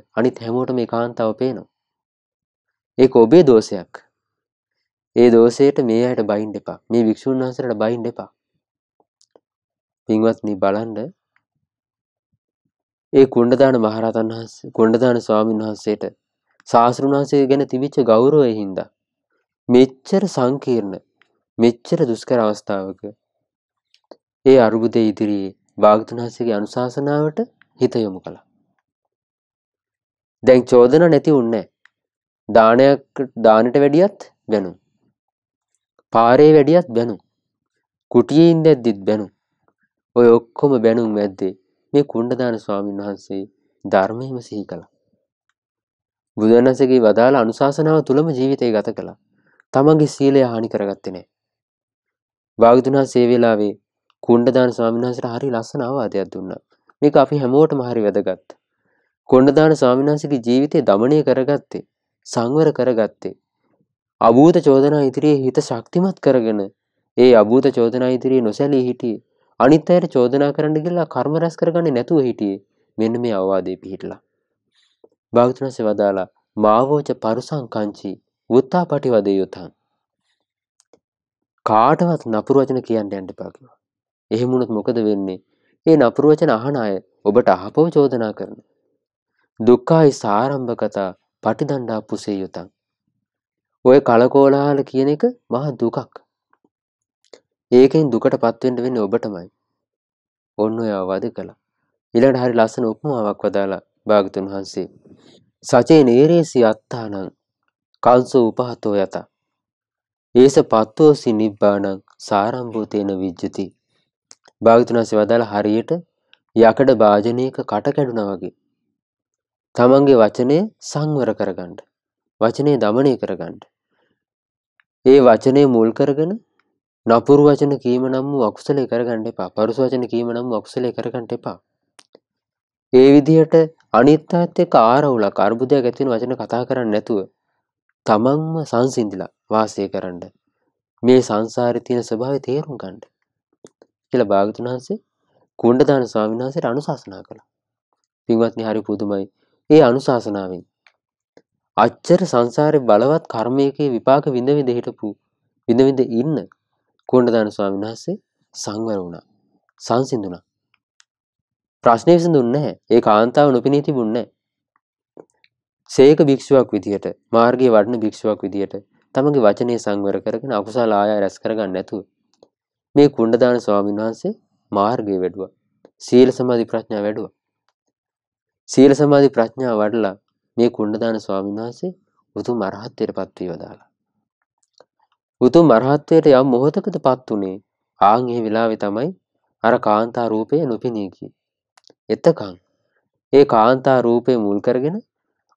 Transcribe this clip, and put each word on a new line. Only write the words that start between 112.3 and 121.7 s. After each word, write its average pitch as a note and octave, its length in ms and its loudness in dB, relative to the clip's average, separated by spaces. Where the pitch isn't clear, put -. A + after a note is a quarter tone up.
විජ්ජති." F#2+ 500 -8
භාගතුන් A#2 340 4
වහන්සේ A2 240 0
වදාළ A2+ 260 0
හරියට G#2+ 480 -4
යකඩ A#2+ 400 4
භාජනයක A2+ 640 0
කට A#2 320 -6
කැඩුනා A#2 340 -4
වගේ. F#2 260 -12
තමන්ගේ C3+ 440 4
වචනය B2+ 400 2
සංවර D3 520 -4
කරගන්න. F#2 440 -10